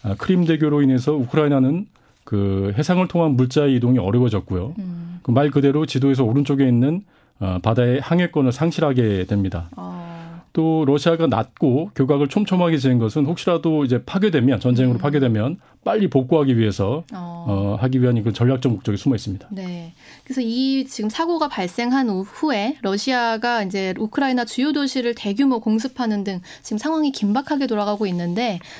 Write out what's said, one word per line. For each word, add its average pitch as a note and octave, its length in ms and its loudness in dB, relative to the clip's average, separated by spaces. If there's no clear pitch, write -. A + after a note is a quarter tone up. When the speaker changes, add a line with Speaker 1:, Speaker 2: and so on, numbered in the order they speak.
Speaker 1:
아, G2+ 140 -2
크림대교로 D#3 680 2
인해서 C3 320 2
우크라이나는 D3 720 2
그 G2 520 0
해상을 F3+ 320 2
통한 E3 280 2
물자의 C3 400 2
이동이 B2 220 4
어려워졌고요. G#2 800 0
Speaker 2:
음. F3 300 -10
Speaker 1:
그 - 80 -2
말 C#3 220 4
그대로 C#3+ 340 2
지도에서 C3+ 380 2
오른쪽에 C3+ 420 2
있는, C3 380 2
어, F#2 240 -2
바다의 A#2+ 380 2
항해권을 E3 500 0
상실하게 B2 760 0
됩니다. F#2 500 -2
Speaker 2:
어. E3+ 640 -14
Speaker 1:
또 D#3+ 320 2
러시아가 E3 440 2
낮고 C3 680 0
교각을 C#3+ 320 2
촘촘하게 F3+ 500 2
지은 B2+ 220 2
것은 A#2 280 0
혹시라도 D#3+ 580 0
이제 B2 200 2
파괴되면, D3+ 540 2
전쟁으로 B2 400 2
Speaker 2:
음. - 0 -
Speaker 1:
파괴되면 C3+ 600 0
빨리 G3+ 260 2
복구하기 C3+ 480 4
위해서, A2 460 0
Speaker 2:
어. F3 340 -12
Speaker 1:
어, G2+ 320 -2
하기 B2+ 220 0
위한 B2 220 2
그 A2+ 80 0
전략적 B2+ 400 2
목적이 G2+ 260 -4
숨어 - 160 0
있습니다. F#2+ 380 -8
Speaker 2:
네. F3 400 -12
그래서 C4 160 -6
이 C4 480 -2
지금 G#3+ 200 -6
사고가 E4 380 -2
발생한 A#3+ 600 -2
후-, F#3+ 140 -2
후에 A#3 600 -4
러시아가 A3+ 800 -2
이제 F#3+ 340 -4
우크라이나 B3+ 480 -2
주요 C4 280 -2
도시를 C4+ 420 -2
대규모 A#3 460 0
공습하는 A3 640 -2
등 F#3+ 160 -6
지금 G#3+ 160 -6
상황이 D4+ 340 0
긴박하게 C4+ 560 -2
돌아가고 G#3 400 -2
있는데 F3 500 -2